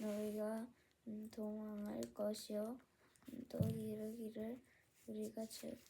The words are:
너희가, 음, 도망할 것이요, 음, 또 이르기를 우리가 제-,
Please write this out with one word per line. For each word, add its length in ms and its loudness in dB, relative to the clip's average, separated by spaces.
너희가, 680 2
음, 240 -4
도망할 720 -2
것이요, 680 2
음, 200 -6
또 100 -2
이르기를 1000 2
우리가 400 -2
제-, 320 -6